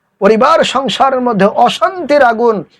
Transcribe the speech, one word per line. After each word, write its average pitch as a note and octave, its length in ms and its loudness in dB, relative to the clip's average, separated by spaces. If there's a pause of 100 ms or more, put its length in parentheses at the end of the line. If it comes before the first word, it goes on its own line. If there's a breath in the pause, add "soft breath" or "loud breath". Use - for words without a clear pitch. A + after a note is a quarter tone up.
(200)
পরিবার B3 440 2
সংসারের C4 580 -2
মধ্যে A#3 240 0
অশান্তির D4 760 0
আগুন A#3 420 0 (160)